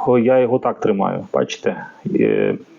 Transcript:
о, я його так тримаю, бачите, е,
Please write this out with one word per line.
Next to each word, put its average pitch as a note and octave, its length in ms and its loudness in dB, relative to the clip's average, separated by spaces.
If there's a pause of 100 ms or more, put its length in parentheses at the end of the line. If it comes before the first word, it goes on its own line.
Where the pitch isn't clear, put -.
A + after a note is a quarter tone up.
о, B2 100 4
я B2+ 220 4
його B2+ 200 2
так - 200 -4
тримаю, F#2 540 -2
бачите, - 420 -2 (400)
е, G2+ 400 0 (240)